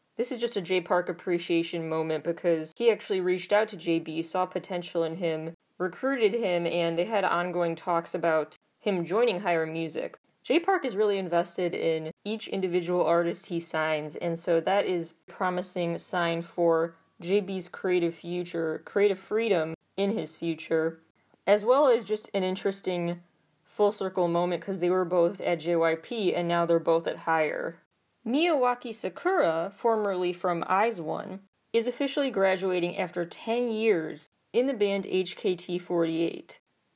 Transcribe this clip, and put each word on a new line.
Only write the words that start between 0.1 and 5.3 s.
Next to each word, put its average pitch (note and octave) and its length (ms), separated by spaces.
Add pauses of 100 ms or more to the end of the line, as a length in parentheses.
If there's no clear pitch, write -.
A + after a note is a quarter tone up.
this A#3+ 160
is A#3 80
just A#3 180
a F#3+ 40
Jay F#3 200
Park F3 260
appreciation E3+ 800
moment D#3+ 360
because E3+ 540
he A#3 120
actually G3+ 320
reached F3+ 320
out G#3+ 140
to G3+ 100
J E3 220
B, D#3+ 240
saw F#3 220
potential F3 580
in D#3+ 120
him, E3 400 (220)